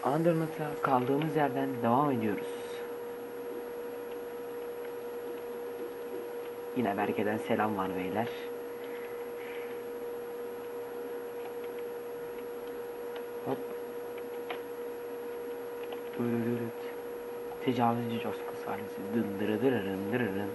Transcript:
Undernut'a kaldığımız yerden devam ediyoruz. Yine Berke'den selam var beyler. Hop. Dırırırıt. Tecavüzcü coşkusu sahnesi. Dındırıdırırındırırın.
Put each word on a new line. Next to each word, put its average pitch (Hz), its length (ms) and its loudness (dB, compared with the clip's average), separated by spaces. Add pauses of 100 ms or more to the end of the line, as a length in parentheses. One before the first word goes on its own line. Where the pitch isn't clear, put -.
Undernut'a 160 640 4 (100)
kaldığımız 139 540 6
yerden 139 340 6 (140)
devam 131 280 8
ediyoruz. 107 360 2 (4000)
Yine 101 220 4
Berke'den 104 400 2
selam 107 400 4
var 95 180 2
beyler. 95 320 2 (4000)
Hop. - 120 2 (2500)
Dırırırıt. 120 600 2 (840)
Tecavüzcü 120 540 4
coşkusu - 460 -4
sahnesi. - 300 -4 (200)
Dındırıdırırındırırın. 101 1400 4